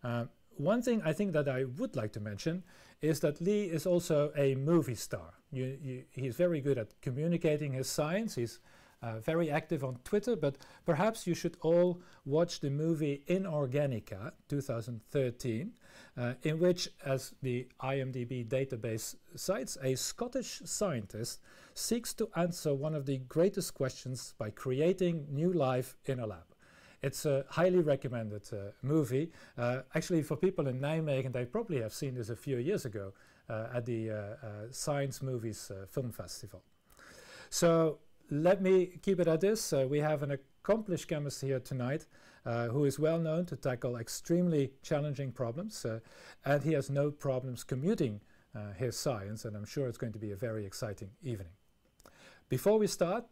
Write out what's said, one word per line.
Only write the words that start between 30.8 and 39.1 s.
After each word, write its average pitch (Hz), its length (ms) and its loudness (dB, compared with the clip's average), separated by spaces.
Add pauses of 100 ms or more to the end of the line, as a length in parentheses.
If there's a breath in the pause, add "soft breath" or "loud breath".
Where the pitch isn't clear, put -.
Nijmegen, 143 520 0
they 123 120 -2
probably 180 360 -2
have 110 120 -4
seen 131 220 -4
this 117 140 -4
a 117 60 -4
few 131 220 -2
years 170 260 0
ago, 101 300 -6 (340 soft breath)
uh, 113 280 -4
at 120 100 -2
the, 113 240 -2
uh, 107 60 -4
uh, 104 220 -8 (340)
Science 139 500 -4
Movies, 117 480 -6
uh, 95 160 -10
Film 123 260 -4
Festival. 92 520 -14 (880 loud breath)
So 165 480 4 (300)
let 175 320 4
me 185 420 6
keep 185 180 4